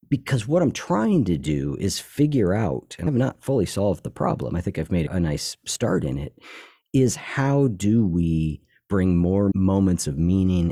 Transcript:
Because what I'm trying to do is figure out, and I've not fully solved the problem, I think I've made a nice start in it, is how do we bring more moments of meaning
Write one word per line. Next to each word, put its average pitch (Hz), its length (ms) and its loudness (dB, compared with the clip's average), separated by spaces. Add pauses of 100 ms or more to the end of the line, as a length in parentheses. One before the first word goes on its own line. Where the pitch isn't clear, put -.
Because 127 400 -4
what 165 140 2
I'm 135 100 2
trying 196 540 0
to 85 140 0
do 71 400 -2
is 92 200 -4
figure 139 540 0
out, 95 460 -4
and 87 100 -2
I've 143 60 -2
not - 280 -2
fully 127 220 0
solved 98 380 -2
the - 80 -8
problem, - 440 -4
I 85 60 -2
think 90 160 -6
I've - 140 -6
made 87 180 0
a 92 100 -4
nice 76 460 -4
start - 400 -2
in 69 140 -4
it, - 180 -10 (560)
is 131 220 4
how 139 540 0
do 104 360 2
we 82 560 0 (260)
bring 92 300 2
more 95 380 2
moments 95 500 2
of 71 140 -4
meaning 90 520 2